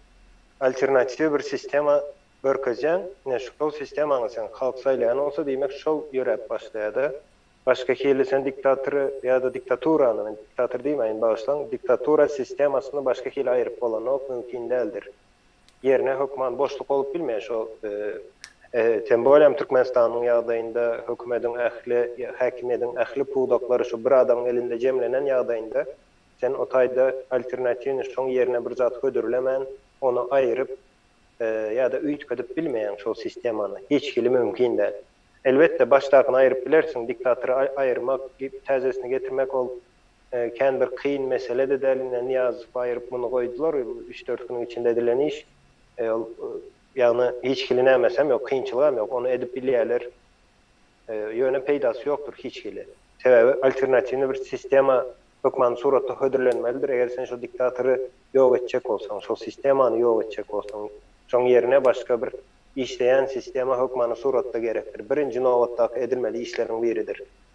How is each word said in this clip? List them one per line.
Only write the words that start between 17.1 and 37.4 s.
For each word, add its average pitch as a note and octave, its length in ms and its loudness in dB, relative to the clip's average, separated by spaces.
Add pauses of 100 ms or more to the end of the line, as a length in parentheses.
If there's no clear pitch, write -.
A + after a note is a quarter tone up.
bilme. B2+ 280 -4
Şu A2 280 -6 (1400)
tembolym C3+ 500 8
türkmenstanyň B2 720 2
ýagdaýyňda A#2 560 0 (220)
hökmediň A#2+ 500 -4 (400)
äkli A#2+ 1300 -2
pudoklary B2 600 2
şu A2+ 220 -6
bir B2 60 4
<laughs> C3 100 8
adam A#2+ 260 2
elinde A#2+ 320 -2
jemlenen C3 460 0
ýagdaýyňda, A#2+ 600 -2 (560)
seni B2+ 140 0
otaýdy B2+ 560 2 (200)
alternativny. B2 720 -2 (100)
Şuň C3 200 -4
ýerne B2 320 2
bir A#2+ 100 -6
zat A#2+ 280 0
hödürlemen, B2+ 600 -2 (360)
ony B2 220 0 (140)
aýyryp C3 340 0 (1040)
ya B2+ 160 2
da C3 60 -4
üýtk C#3+ 360 -4
edip A#2+ 240 -6
bilmeýäň A2 460 -4
şu A2+ 120 -2
sistemany. G#2 640 -6 (100)
Hiç C#3 280 0
hili A#2+ 120 2
mümkinde A#2+ 720 0 (440)
elbette C3+ 440 4
baştakyny C3+ 480 6
aýryp C3 280 4
bilersiň. C#3+ 420 2
Diktatory B2+ 680 0